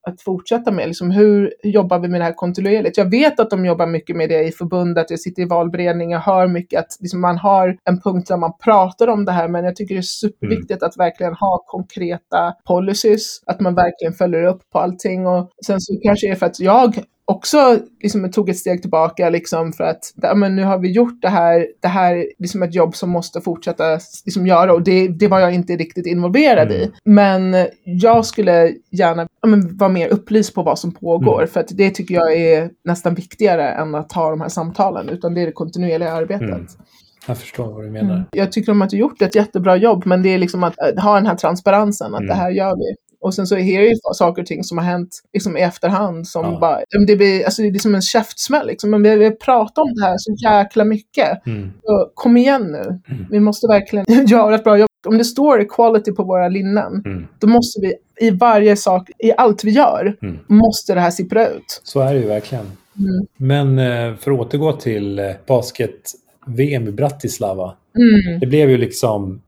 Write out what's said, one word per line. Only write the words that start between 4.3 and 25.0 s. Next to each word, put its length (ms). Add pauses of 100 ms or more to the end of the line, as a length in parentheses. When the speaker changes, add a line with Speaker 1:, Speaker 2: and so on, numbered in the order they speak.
Speaker 1:
i 80
förbundet. 580
Jag 100
sitter 220
i 20
valberedning. 680
Jag 100
hör 280
mycket 320
att, 200
liksom, 200
man 180
har 460
en 160
punkt 280
där 80
man 160 (120)
pratar 440
om 160
det 80
här. 160
Men 160
jag 120
tycker 180
det 60
är 20
superviktigt 800
Speaker 2:
Mm. 60
Speaker 1:
att 80
verkligen 380
ha 320
konkreta 880 (120)
policies. 800
Att 140
man 140
verkligen 380
följer 320
upp 160 (120)
på 60
allting. 480
Och 240 (160)
sen 140
så 220
kanske 240
det 40
är 60
för 100
att 140
jag 380 (340)
också 460 (240)
liksom 280
tog 200
ett 80
steg 240
tillbaka, 480
liksom, 420
för 120
att, 280 (100)
ja, 120
men 220
nu 80
har 140
vi 140
gjort 300
det 60
här. 380 (140)
Det 80
här 280
är 100 (120)
liksom 240
ett 120
jobb 220
som 140
måste 300
fortsätta, 580 (260)
liksom, 220
göra, 260
och 100
det, 260